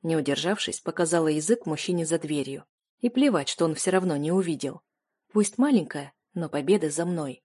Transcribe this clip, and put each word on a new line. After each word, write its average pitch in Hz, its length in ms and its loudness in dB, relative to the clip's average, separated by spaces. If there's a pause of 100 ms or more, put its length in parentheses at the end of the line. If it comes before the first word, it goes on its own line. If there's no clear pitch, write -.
Не 165 140 0
удержавшись, 147 640 -2
показала 165 460 0
язык 156 380 0
мужчине 165 400 -2
за 165 140 0
дверью. 143 460 -6 (340)
И 240 100 0
плевать, 254 400 2
что - 160 0
он 160 100 0
все - 160 -2
равно 185 260 2
не 147 140 -2
увидел. 170 500 -2 (500)
Пусть 208 260 0
маленькая, 185 560 2 (200)
но 170 160 -4
победа 156 400 2
за 156 160 -2
мной. 160 400 -4